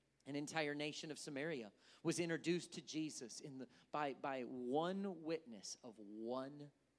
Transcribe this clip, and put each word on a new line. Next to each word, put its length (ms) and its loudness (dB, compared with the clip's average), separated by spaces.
An 80 -4
entire 400 2
nation 340 0
of 80 -4
Samaria 540 -2
was 160 4
introduced 540 2
to 80 -6
Jesus 580 -4
in 200 -8
the, 80 -6
by, 300 4
by 260 2
one 760 2
witness 600 -4
of 140 -10
one 720 -4